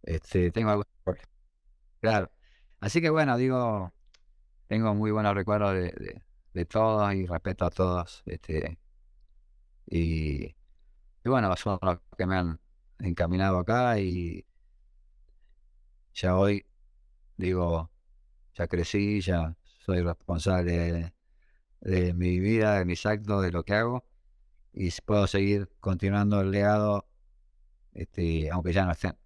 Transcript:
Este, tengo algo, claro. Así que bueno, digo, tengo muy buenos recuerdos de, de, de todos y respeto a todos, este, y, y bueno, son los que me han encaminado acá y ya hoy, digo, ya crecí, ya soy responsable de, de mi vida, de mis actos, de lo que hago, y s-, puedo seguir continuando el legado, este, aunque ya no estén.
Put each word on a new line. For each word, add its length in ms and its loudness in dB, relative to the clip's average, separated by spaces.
Este, 500 0
tengo 180 0
algo, 140 0
claro. 300 0
Así 220 0
que 80 2
bueno, 260 2
digo, 560 0
tengo 260 2
muy 160 0
buenos 240 2
recuerdos 400 2
de, 80 0
de, 300 -14
de 140 -4
todos 480 2
y 120 -2
respeto 400 -4
a 40 -2
todos, 560 -2
este, 520 -6
y, 580 -2
y 100 -14
bueno, 320 2
son 260 -4
los 160 0
que 100 -2
me 100 0
han 240 -2
encaminado 580 0
acá 400 0
y 480 -4
ya 220 2
hoy, 300 2
digo, 540 0
ya 140 -4
crecí, 520 0
ya 420 -2
soy 400 -4
responsable 720 0
de, 380 -2
de 340 0
mi 240 2
vida, 400 4
de 60 2
mis 220 -2
actos, 360 0
de 80 0
lo 140 -2
que 100 0
hago, 300 -2
y 160 -4
s-, 140 -6
puedo 240 2
seguir 440 0
continuando 600 2
el 80 0
legado, 580 2
este, 560 -2
aunque 220 -2
ya 120 2
no 80 0
estén. 340 -4